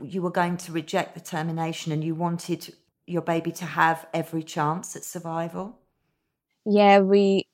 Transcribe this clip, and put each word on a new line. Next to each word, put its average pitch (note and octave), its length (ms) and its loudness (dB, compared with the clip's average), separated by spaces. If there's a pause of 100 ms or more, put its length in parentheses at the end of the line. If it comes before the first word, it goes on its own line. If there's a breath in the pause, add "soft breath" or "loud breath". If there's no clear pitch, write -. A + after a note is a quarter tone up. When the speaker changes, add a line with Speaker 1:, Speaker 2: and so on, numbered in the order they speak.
Speaker 1:
you F3 200 -6
were F3 100 -2
going F3 260 -2
to E3+ 140 -12
reject E3 440 -4
the E3+ 60 -18
termination E3 680 -6
and D3+ 120 -2
you D#3+ 100 -2
wanted E3+ 600 -4 (340)
your E3+ 160 -4
baby E3 300 -2
to F3+ 120 -10
have E3 480 0
every D#3+ 300 -4
chance D#3+ 520 -4
at - 80 -14
survival? E3+ 760 -8 (840)
Speaker 2:
Yeah, G3+ 340 8
we, G3 540 4